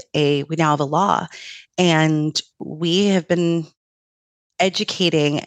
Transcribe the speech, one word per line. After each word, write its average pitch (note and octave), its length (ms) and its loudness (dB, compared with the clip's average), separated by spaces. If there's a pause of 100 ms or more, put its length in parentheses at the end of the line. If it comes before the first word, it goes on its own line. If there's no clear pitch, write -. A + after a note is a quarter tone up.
(140)
a, C#3+ 300 0
we D#3 140 -6
now D#3 140 2
have D3 100 0
a C#3+ 40 0
law, D#3+ 400 0 (520)
and D#3 600 2 (220)
we E3+ 460 -2
have F#3+ 240 0
been E3+ 360 0 (920)
educating, E3 880 0